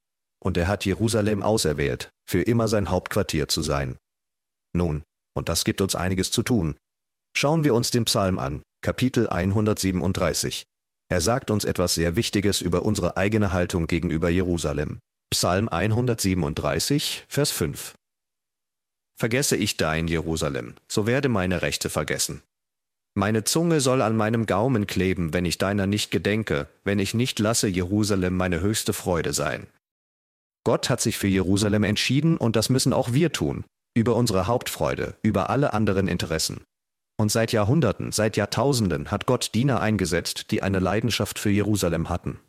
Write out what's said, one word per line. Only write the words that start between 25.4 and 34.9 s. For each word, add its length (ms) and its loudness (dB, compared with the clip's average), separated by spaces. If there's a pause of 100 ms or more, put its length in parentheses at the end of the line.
ich 140 -2
deiner 260 0
nicht 240 0
gedenke, 580 -2 (160)
wenn 140 0
ich 160 -2
nicht 240 -2
lasse 300 2
Jerusalem 680 0
meine 260 0
höchste 320 -2
Freude 380 -2
sein.“ 360 -4 (960)
Gott 260 0
hat 120 0
sich 160 -2
für 100 0
Jerusalem 560 2
entschieden, 520 2
und 200 0
das 140 0
müssen 240 2
auch 200 0
wir 180 2
tun, 320 -4 (300)
über 220 4
unsere 320 2
Hauptfreude, 760 -2